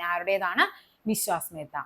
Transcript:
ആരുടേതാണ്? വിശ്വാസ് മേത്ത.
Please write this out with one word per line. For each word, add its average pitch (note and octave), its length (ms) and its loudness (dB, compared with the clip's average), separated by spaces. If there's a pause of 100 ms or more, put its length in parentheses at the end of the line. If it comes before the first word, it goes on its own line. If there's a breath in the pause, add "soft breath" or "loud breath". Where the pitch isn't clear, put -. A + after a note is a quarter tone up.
ആരുടേതാണ്? F#3+ 880 0 (120)
വിശ്വാസ് F#3 460 -2
മേത്ത. D3 320 -8